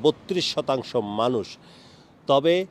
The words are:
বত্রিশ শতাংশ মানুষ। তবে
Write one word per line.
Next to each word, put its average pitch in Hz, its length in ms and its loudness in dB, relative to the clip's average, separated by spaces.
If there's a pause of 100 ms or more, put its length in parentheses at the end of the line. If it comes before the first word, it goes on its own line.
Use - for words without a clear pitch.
বত্রিশ 156 520 0
শতাংশ 131 420 -4
মানুষ। 110 640 -2 (680)
তবে 165 440 2